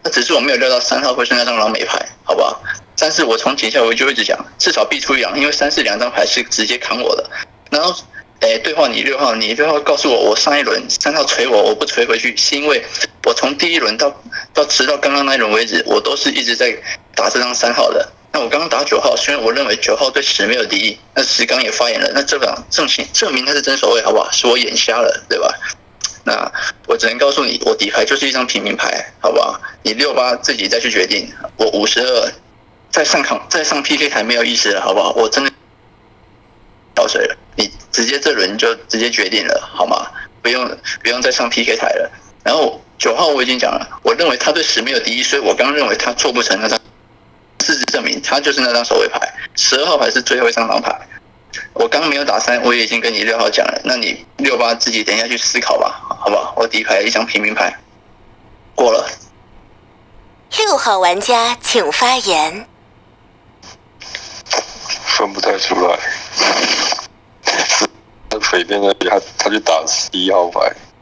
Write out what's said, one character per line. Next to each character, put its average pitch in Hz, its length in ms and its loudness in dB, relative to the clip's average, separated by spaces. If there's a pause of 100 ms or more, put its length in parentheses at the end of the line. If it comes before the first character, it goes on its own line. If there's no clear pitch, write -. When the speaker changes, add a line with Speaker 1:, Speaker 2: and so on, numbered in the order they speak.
Speaker 1:
那 - 60 -2
只 127 120 2
是 165 120 0
我 143 40 6
没 135 140 2
有 123 60 2
料 127 100 2
到 127 100 4
三 127 240 0
号 139 100 0
会 123 120 0
是 127 100 0
那 120 100 0
张 120 120 -2
狼 110 160 2
尾 - 120 -2
牌， - 140 -2 (240)
好 - 120 0
不 - 80 2
好？ - 200 -2 (320)
三 156 160 0
四 156 140 0
我 113 120 2
从 131 200 0
井 113 120 -2
下 123 140 2
我 113 100 4
就 127 160 2
一 143 60 0
直 117 80 -2
讲， - 160 0 (200)
至 - 120 2
少 - 140 2
必 139 160 -4
出 135 160 0
一 123 60 0
狼， 107 140 -2
因 143 80 0
为 147 60 2
三 143 180 0
四 151 140 0
两 104 160 0
张 123 100 0
牌 95 160 0
是 - 200 0
直 - 200 -2
接 120 140 -2
砍 - 240 -4
我 - 140 -2
的。 - 120 -6 (420)
然 147 120 0
后， 180 100 0 (480)
诶， 113 180 4
对 156 140 -2
话 151 140 4
你 110 160 -2
六 135 160 -2
号， 131 160 2
你 107 200 -2
六 147 120 2
号 151 140 2
告 143 160 2
诉 294 120 0
我， 165 220 4
我 107 60 4
上 147 200 2
一 143 60 2
轮 131 260 -2
三 - 240 0
号 151 120 2
锤 120 240 0
我， 110 120 6
我 107 140 4
不 107 100 -2
锤 120 220 0
回 117 100 0
去， 117 200 -2
是 - 180 2
因 143 140 -2
为 135 160 2 (400)
我 - 100 4
从 139 240 0
第 170 140 0
一 170 80 2
轮 - 160 0
到， 143 180 0 (380)
到 151 140 4
直 - 200 2
到 143 100 0
刚 139 160 0
刚 139 140 2
那 139 80 2
一 - 40 2
轮 110 120 2
为 113 160 2
止， - 200 0
我 107 140 2
都 123 140 -2
是 143 160 0
一 127 140 -2
直 117 100 0
在 120 180 0 (440)
打 98 120 2
这 123 120 0
张 123 120 -2
三 120 220 0
号 - 160 4
的。 - 180 0 (220)
那 151 100 -2
我 117 80 -2
刚 143 120 0
刚 165 80 -4
打 135 140 0
九 - 180 2
号， 123 160 2
虽 143 180 -2
然 131 80 -2
我 113 100 2
认 139 140 0
为 110 100 0
九 107 200 0
号 135 140 0
对 113 100 0
十 - 260 0
没 113 80 2
有 120 120 0
敌 95 100 -4
意， 107 220 -2 (160)
那 139 80 0
十 127 240 0
刚 131 160 0
也 110 80 -2
发 120 180 0
言 113 120 0
了， 113 140 0
那 139 80 0
这 139 160 -2
场 - 300 -2
证 - 160 0 (140)
明， - 140 -6
证 196 200 0
明 127 140 -2
他 139 60 -2
是 143 100 0
真 135 160 0
守 - 120 2
卫， 117 120 4
好 104 100 2
不 107 60 4
好？ - 140 0
是 - 140 0
我 120 120 4
眼 139 180 -2
瞎 117 240 0
了， - 280 -2
对 - 100 -2
吧？ - 100 2 (760)
那 - 260 -2 (360)
我 113 100 2
只 117 100 -2
能 113 120 -2
告 139 120 4
诉 143 140 0
你， - 220 -4
我 - 80 4
底 101 160 -2
牌 - 140 2
就 135 120 0
是 139 100 0
一 139 60 -2
张 127 140 -2
平 104 160 -2
民 101 140 -2
牌， - 300 -4 (140)
好 - 100 2
不 - 80 2
好？ - 220 0 (220)
你 107 100 -2
六 135 220 0
八 127 220 2
自 131 200 -2
己 98 100 -4
再 117 140 0
去 123 100 -2
决 95 160 2
定。 101 260 -4 (240)
我 110 140 2
五 104 160 2
十 - 140 2
二 123 320 2 (580)
再 160 140 2
上 147 180 2
抗-， 110 180 -2 (100)
再 165 120 0
上 147 200 -2
P 147 140 0
K 147 120 0
台 117 140 -2
没 113 120 0
有 117 80 2
意 120 140 0
思 107 160 0
了， 98 80 0
好 - 140 0
不 101 60 2
好？ 92 120 2
我 113 160 2
真 135 160 0
的 139 60 0 (1400)
倒 - 120 2
水 - 200 0
了， - 100 -4 (200)
你 - 140 -2 (220)
直 113 120 0
接 131 140 -2
这 147 140 0
轮 98 240 0
就 113 180 2 (140)
直 110 100 -2
接 117 120 0
决 104 180 0
定 104 180 -2
了， - 280 -2
好 - 100 2
吗？ - 220 0 (360)
不 120 60 -2
用， 123 180 0 (360)
不 113 60 -2
用 120 120 0
再 131 100 2
上 127 200 0
P 117 140 0
K 113 120 2
台 - 120 0
了。 - 220 0 (320)
然 120 120 0
后 151 260 0 (180)
九 117 160 2
号 160 120 2
我 143 160 2
已 127 40 0
经 127 120 0
讲 - 120 0
了， - 320 -6
我 117 120 4
认 170 140 2
为 131 80 2
他 - 140 0
对 165 120 2
十 - 180 0
没 123 120 -2
有 123 80 0
敌 117 180 -4
意， 127 40 -2
所 143 160 0
以 139 40 -2
我 98 120 2
刚 131 200 2
认 147 120 2
为 107 100 2
他 - 160 -2
做 131 200 0
不 120 100 0
成 98 180 0
那 110 80 -2
张。 120 100 -2 (840)
事 - 140 0
实 - 120 -4
证 123 180 0
明， 143 160 -4
他 - 180 -2
就 143 140 0
是 143 80 0
那 127 140 0
张 120 100 2
首 - 140 2
尾 - 100 2
牌。 - 120 -4 (360)
十 - 200 2
二 143 100 0
号 170 100 2
牌 117 140 2
是 117 100 0
最 123 180 0
后 120 100 4
一 117 40 0
张 117 160 0
狼 107 140 2
牌。 - 120 -2 (760)
我 117 160 0
刚 156 180 2
没 147 100 0
有 143 80 -2
打 104 140 2
三， 120 240 2
我 120 120 4
也 117 100 2
已 - 20 -6
经 117 140 -2
跟 117 100 0
你 107 140 -2
六 113 140 0
号 117 100 2
讲 - 160 2
了， - 200 -2
那 - 120 0
你 - 300 -6 (100)
六 131 220 0
八 117 160 2
自 117 160 -4
己 113 120 -2
等 101 140 -2
一 - 20 0
下 113 80 -2
去 120 120 -4
思 - 220 0
考 - 180 0
吧， - 200 0 (220)
好 - 80 0
不 101 60 2
好？ - 220 0
我 113 100 0
底 110 180 -2
牌 98 160 2
一 107 80 0
张 117 160 0
平 107 160 -2
民 107 140 -2
牌， 104 200 -2 (1000)
过 120 180 4
了。 - 160 2 (1500)
Speaker 2:
六 415 180 2
号 214 220 2
玩 180 220 4
家 240 420 2
请 185 280 0
发 247 260 2
言。 180 500 -2 (2500)
Speaker 3:
分 101 260 0
不 98 80 -8
太 98 160 0
出 95 180 -2 (120)
来。 87 120 2 (2250)
那 110 80 -2 (120)
北 - 140 2
边 101 180 -2
那 98 100 4
里 92 160 0
他， 98 120 4 (180)
他 - 100 0
去 104 120 0
打 82 260 2
十 - 260 -2
一 92 180 -2
号 90 180 4
牌。 - 120 -2 (420)